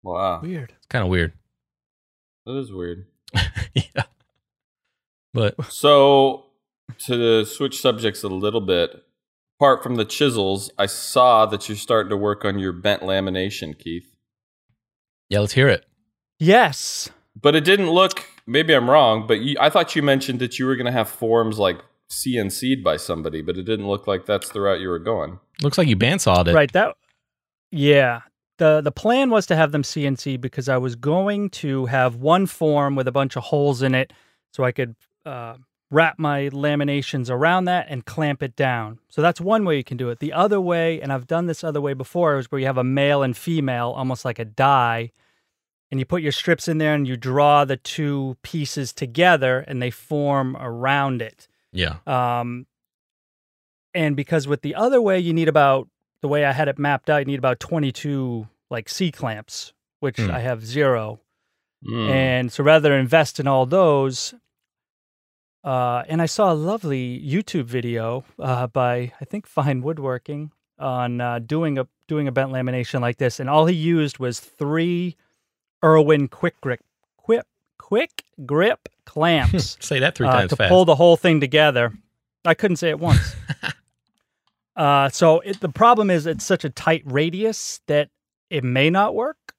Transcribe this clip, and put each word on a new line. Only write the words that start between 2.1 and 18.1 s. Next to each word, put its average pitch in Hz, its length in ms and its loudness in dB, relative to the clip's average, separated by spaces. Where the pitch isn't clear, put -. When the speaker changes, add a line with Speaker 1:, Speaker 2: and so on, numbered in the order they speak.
Speaker 1:
That 127 120 -8
is 117 140 -10
weird. 90 340 -10
Speaker 3:
<laughs> - 420 -4
Yeah. - 280 -2
But 110 220 0
Speaker 1:
So, 139 720 6
to 117 360 2
switch - 380 -6
subjects 113 420 -2
a 104 40 -6
little 101 340 -2
bit, 90 420 -2
apart 135 220 4
from 123 140 -6
the 110 100 -2
chisels, 104 720 -2
I 101 80 0
saw 120 600 4
that 101 200 -8
you're 107 80 -8
starting 104 360 -2
to 101 60 -2
work 104 280 -4
on 101 140 -2
your 95 120 -4
bent 95 300 -2
lamination, 95 760 -4
Keith. - 380 -12
Speaker 3:
Yeah, 101 100 0
let's 104 140 -2
hear 131 140 4
it. 95 180 2
Speaker 2:
Yes. 180 720 2
Speaker 1:
But 147 140 6
it 156 80 4
didn't 185 260 2
look, 180 340 2